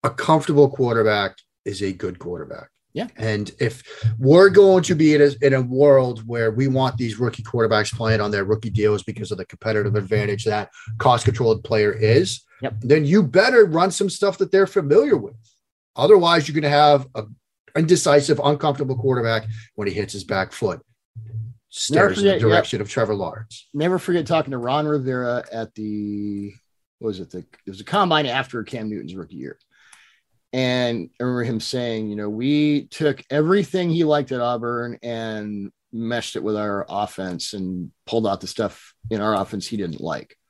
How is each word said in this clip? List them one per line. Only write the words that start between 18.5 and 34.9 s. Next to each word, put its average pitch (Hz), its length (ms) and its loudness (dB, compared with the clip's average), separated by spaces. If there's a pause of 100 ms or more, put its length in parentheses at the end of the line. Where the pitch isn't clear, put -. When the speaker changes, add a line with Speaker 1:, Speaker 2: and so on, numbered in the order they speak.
Speaker 1:
quarterback 117 500 0 (280)
when 104 120 -6
he 92 60 -4
hits 98 180 -6
his 95 140 -10
back 95 260 -4
foot. 95 300 -6 (880)
Stares - 220 -8
Speaker 2:
Never 175 160 4
Speaker 1:
in - 20 2
the 185 60 -2
Speaker 2:
forget, 196 180 2
yep. 151 80 -2
Speaker 1:
direction 107 400 2
of 101 80 -8
Trevor 107 260 -2
Lawrence. 98 580 -10
Speaker 2:
Never 170 260 -2
forget 175 280 -2
talking 156 240 0
to 131 60 -6
Ron 131 280 -2
Rivera 127 640 -2
at 113 260 -10
the, 104 800 -8 (460)
what 117 80 -8
was 95 140 -8
it? 85 80 -14
The, 90 100 -14
it - 300 -20
was 98 100 -16
a 104 60 -18
combine 170 400 0
after 123 380 -6
Cam 110 260 -10
Newton's 92 260 -10
rookie 87 220 -14
year. 65 200 -14 (960)
And 123 640 -2
I - 60 -6
remember 123 220 -2
him 113 160 -4
saying, 113 480 -6
you 104 80 -8
know, 104 120 -6
"We 147 580 0
took 147 420 -2
everything 175 600 0
he 165 140 0
liked 147 300 0
at 123 80 -4
Auburn 120 600 -4